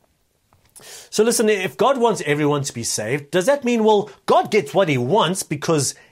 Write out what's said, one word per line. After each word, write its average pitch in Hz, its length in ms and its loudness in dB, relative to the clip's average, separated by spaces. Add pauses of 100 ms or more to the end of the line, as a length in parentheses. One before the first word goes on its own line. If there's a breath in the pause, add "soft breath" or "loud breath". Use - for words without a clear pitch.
(1120 loud breath)
So - 120 0
listen, 233 260 2
if 190 280 -2
God 262 220 2
wants 226 260 0
everyone 147 380 0
to 135 100 -8
be 117 100 -10
saved, 117 480 -6
does 180 160 0
that - 180 0
mean, 233 200 0
well, 208 260 2 (140 loud breath)
God 302 260 2
gets - 220 0
what 180 160 2
he 139 100 2
wants 170 440 0
because 151 520 -2 (180 soft breath)